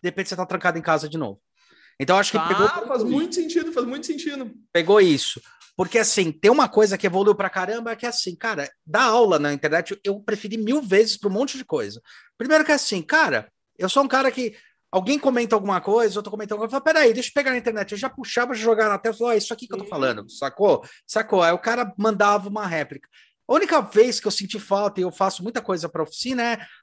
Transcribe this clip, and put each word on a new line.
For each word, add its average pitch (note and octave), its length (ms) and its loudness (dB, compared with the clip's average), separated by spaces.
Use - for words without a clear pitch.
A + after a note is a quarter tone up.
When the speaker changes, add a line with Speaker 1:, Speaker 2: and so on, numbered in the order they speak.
Speaker 1:
De F3 80 -4
repente F#3 200 -6
você F#3+ 80 -8
tá F3+ 100 -4
trancado F3+ 320 -2
em D#3+ 40 -8
casa D#3 260 0
de D#3 100 -6
novo. G#2+ 220 -6
Então, D#3 180 4
acho G3 140 2
que A3 80 0
Speaker 2:
Tá, D#3+ 100 0
Speaker 1:
pegou G3 200 2
Speaker 2:
faz B3 160 -2
Speaker 1:
muito A#3+ 100 -2
Speaker 2:
muito D#4+ 200 0
Speaker 1:
isso. F#4 80 -4
Speaker 2:
sentido, E4 320 -4
faz A#3+ 120 -2
muito C4 220 -8
sentido. C#4+ 460 -8
Speaker 1:
Pegou E3+ 280 4
isso. E3 400 2
Porque, F#3 220 0
assim, G3 320 0
tem G3 220 4
uma C#4 160 4
coisa G3+ 280 2
que - 100 -8
evoluiu G3 280 4
pra F#3+ 160 -2
caramba, G#3+ 460 -6
que A#3+ 100 -8
é - 20 -4
assim, F#3 280 -6
cara, D3 340 -6
dar G3+ 200 2
aula A3 340 4
na D3 120 0
internet, D#3 520 -2
eu G3+ 160 -2
preferi G#3 360 -6
mil A3+ 240 0
vezes A3 360 4
pra G3+ 120 -4
um F#3+ 40 -2
monte C4 260 -4
de C4 60 -12
coisa. A2+ 360 -6
Primeiro D4+ 260 2
que, D#4 80 -2
assim, G3+ 300 -2
cara, E3 460 0
eu F#3 120 -4
sou C#4 160 2
um C4 40 -6
cara C4 220 2
que B3 240 -6
alguém G3 260 0
comenta A#3+ 380 2
alguma G3 240 0
coisa, G#3 360 2
eu G#3 60 -6
tô G#3 80 -12
comentando G#3 220 -8
alguma G#3+ 160 -6
coisa, C4 80 -6
eu C#4 40 -2
falo, D#4+ 140 2
"Peraí, C#4+ 180 6
deixa B3 180 -4
eu - 40 -20
pegar C#4 160 0
na B3+ 80 -2
internet." A3 320 -4
Eu G#3 80 -10
já C4 100 -6
puxava, B3 460 -4
já G#3+ 80 -8
jogava A3 280 4
na G3 80 0
tela, A3+ 180 -4
falava, A#3 180 0
"Ó, - 20 4
isso G#3+ 160 -2
aqui A3+ 140 -12
que - 80 -10
eu G3 40 -8
tô G3 60 -10
Speaker 2:
Sim. G3+ 60 -14
Speaker 1:
falando", B2+ 400 -2
sacou? C#3+ 540 0
Sacou? G#3+ 380 0
Aí E3+ 100 6
o F3 60 0
cara A#3 400 -2
mandava G#3 500 0
uma G#3 180 -8
réplica. D#3 420 -8
A A#3+ 60 2
única D#4+ 260 2
vez A3 380 2
que - 80 -6
eu G#3 60 -2
senti G3+ 260 -6
falta, G3+ 420 -2
e F3+ 40 0
eu F3+ 80 -4
faço F#3+ 300 -2
muita A3+ 180 -6
coisa E3+ 280 -6
pra D#3+ 140 -6
oficina, A#3+ 400 -6
é, A#3 120 0